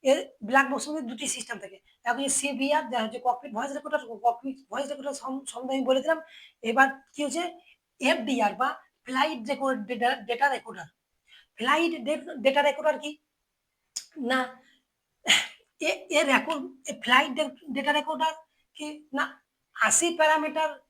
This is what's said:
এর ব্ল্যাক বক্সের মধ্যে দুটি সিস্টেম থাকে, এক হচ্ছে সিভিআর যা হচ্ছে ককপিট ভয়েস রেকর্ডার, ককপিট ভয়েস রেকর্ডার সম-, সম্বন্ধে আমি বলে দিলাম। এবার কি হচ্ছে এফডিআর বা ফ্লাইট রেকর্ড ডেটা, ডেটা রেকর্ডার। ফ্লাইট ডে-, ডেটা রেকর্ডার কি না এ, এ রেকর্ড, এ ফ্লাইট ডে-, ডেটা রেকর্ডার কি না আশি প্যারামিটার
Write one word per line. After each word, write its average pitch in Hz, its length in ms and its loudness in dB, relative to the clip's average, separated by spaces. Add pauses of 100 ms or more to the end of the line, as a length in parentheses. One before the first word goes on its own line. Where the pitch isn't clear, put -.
এর 269 160 4 (240)
ব্ল্যাক 254 280 4
বক্সের 277 220 -4
মধ্যে 294 180 -6
দুটি 262 160 -8
সিস্টেম 233 320 -6
থাকে, 190 200 -16 (260)
এক 240 120 2
হচ্ছে 269 240 -2
সিভিআর 277 500 0
যা 247 120 -2
হচ্ছে 220 240 -6
ককপিট 247 260 -2
ভয়েস 262 240 -4
রেকর্ডার, 294 240 -2 (240)
ককপিট 240 320 0 (140)
ভয়েস 262 200 -4
রেকর্ডার 277 240 -6
সম-, 269 360 -8
সম্বন্ধে 254 240 -6
আমি 269 100 0
বলে 262 200 4
দিলাম। 320 160 0 (420)
এবার 247 260 4 (240)
কি - 120 -12
হচ্ছে 311 200 -4 (560)
এফডিআর 247 540 2
বা 247 140 0 (360)
ফ্লাইট 262 360 0 (100)
রেকর্ড 262 360 0
ডেটা, 240 240 0 (180)
ডেটা 240 200 2
রেকর্ডার। 202 400 -6 (680)
ফ্লাইট 311 360 2 (140)
ডে-, 302 280 -4 (100)
ডেটা 269 180 4
রেকর্ডার 294 360 2
কি 294 120 -8 (1200)
না 262 80 2 (1400)
এ, 320 100 0 (280)
এ - 60 6
রেকর্ড, 277 380 2 (280)
এ - 20 -6 (120)
ফ্লাইট 262 340 4
ডে-, 302 180 -4 (140)
ডেটা 285 220 -2
রেকর্ডার 311 400 0 (440)
কি 302 100 -10 (260)
না 277 120 0 (500)
আশি 220 340 2 (100)
প্যারামিটার 311 520 2 (200)